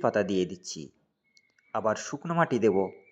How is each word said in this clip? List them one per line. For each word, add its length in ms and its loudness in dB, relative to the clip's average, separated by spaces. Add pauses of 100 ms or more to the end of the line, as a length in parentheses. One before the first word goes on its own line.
পাতা 220 4
দিয়ে 220 0
দিচ্ছি, 360 -12 (920)
আবার 220 0
শুকনো 380 -8
মাটি 260 0
দেব। 180 4 (340)